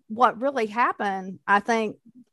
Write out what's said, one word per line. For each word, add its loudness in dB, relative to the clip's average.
what 2
really 0
happened, -2
I 4
think -2